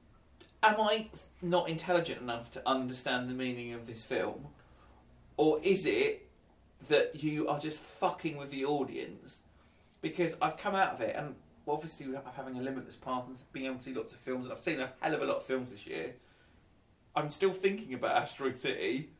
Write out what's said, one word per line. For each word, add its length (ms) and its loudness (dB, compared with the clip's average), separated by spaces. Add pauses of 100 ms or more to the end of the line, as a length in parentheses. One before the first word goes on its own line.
(640)
Am 180 8
I 260 4 (360)
not 260 4
intelligent 540 2
enough 300 -6
to 160 -6
understand 600 0
the 60 -4
meaning 400 -4
of 120 -10
this 160 -10
film? 440 -2 (880)
Or 260 6
is 220 6
it 440 2 (600)
that 340 4
you 260 0
are 100 2
just 220 -4
fucking 560 -2
with 140 -8
the 140 -2
audience? 760 -2 (600)
Because 400 0
I've 160 2
come 180 -2
out 200 4
of 60 -6
it, 160 0
and 180 -4 (340)
obviously 380 -4 (100)
I'm 60 -8 (120)
having 220 -8
a 60 -4
limitless 340 -6
pass 300 -4
and 100 -12 (160)
being 140 -4
able 100 -4
to 60 -10
see 120 -8
lots 200 -6
of 60 -20
films, 260 -4
and 80 -6
I've 80 -14
seen 180 0
a 100 -2 (100)
hell 140 2
of 80 2
a 40 0
lot 120 2
of 60 -8
films 260 -2
this 160 -16
year. 280 -6 (1040)
I'm 140 0
still 220 2
thinking 420 -2
about 220 2
Asteroid 420 -2
City 600 -2